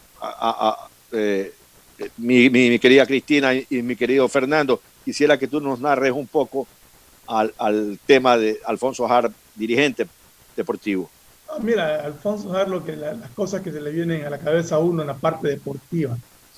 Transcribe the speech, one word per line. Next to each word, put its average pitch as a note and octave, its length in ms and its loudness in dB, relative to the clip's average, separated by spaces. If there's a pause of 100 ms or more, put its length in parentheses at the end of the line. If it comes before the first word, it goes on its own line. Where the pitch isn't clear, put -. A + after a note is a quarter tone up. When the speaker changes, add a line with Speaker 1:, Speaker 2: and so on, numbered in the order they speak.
(220)
Speaker 1:
A, A2 60 -8
a, A2+ 420 -2
a, - 200 -6 (220)
eh, G2+ 420 -2 (640)
mi, B2 320 6
mi, B2 200 4
mi A#2+ 100 4
querida C3+ 260 8
Cristina C3+ 480 2
y, C3 160 -2
y B2+ 120 -2
mi B2 140 -4
querido B2+ 340 2
Fernando, C#3 520 0 (220)
quisiera C#3+ 340 2
que B2+ 100 -4
tú C#3+ 120 -4
nos C3+ 200 -4
narres C3+ 340 0
un C3+ 140 -6
poco C3+ 400 -4 (600)
al, A2 300 0
al G#2+ 480 -2
tema B2+ 320 6
de G#2+ 280 0
Alfonso A#2+ 420 -4
Jar, A#2 240 2 (240)
dirigente A#2 520 0 (480)
deportivo. F#2+ 540 -4 (400)
Speaker 2:
Ah, D#4 120 -8
mira, D#3+ 440 -2
Alfonso G3+ 460 -8
Jar, F#3+ 160 -2
lo F3+ 160 -6
que D#3 120 -10
la, D3+ 180 -8
las - 180 -14
cosas F#3+ 300 -6
que F3+ 100 -10
se D3+ 80 -10
le D3 120 -8
vienen E3 340 -4
a D3 40 -8
la C#3+ 100 -8
cabeza E3 360 0
a D3+ 40 4
uno E3 220 0
en D3 60 -6
la C3+ 80 -8
parte D#3+ 340 -2
deportiva. C#3 680 -4 (400)